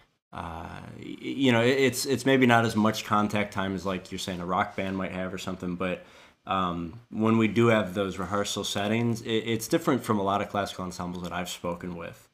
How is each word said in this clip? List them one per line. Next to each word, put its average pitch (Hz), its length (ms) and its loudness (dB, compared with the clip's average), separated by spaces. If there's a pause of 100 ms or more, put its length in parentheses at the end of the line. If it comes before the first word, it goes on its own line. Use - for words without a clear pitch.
(340)
uh, 85 460 -10 (180)
y-, - 240 -12
you 127 300 2
know, 113 100 6
it, 131 160 4
it's, 131 280 2
it's 127 200 0
maybe 131 220 8
not 117 180 8
as 107 100 0
much 107 300 2
contact 104 480 0
time 98 220 -2
as, 87 100 -6
like 92 260 -6
you're 90 80 -8
saying, 90 220 -6
a 87 40 -6
rock 92 300 -2
band 95 220 -4
might 92 140 -4
have 92 220 -6
or 95 40 -8
something, 90 380 -6
but, 90 280 -4 (440)
um, 87 520 -2 (120)
when 113 260 2
we 113 100 4
do 117 200 4
have 104 260 4
those 95 240 -2
rehearsal 101 460 -4
settings, 113 580 -2
it, - 80 -10 (160)
it's 113 220 -2
different 160 360 2
from 110 140 0
a 95 60 0
lot 98 180 2
of 98 80 -4
classical 98 360 -4
ensembles 90 380 -8
that 85 80 -8
I've 87 180 -6
spoken 87 460 -8
with. 85 380 -14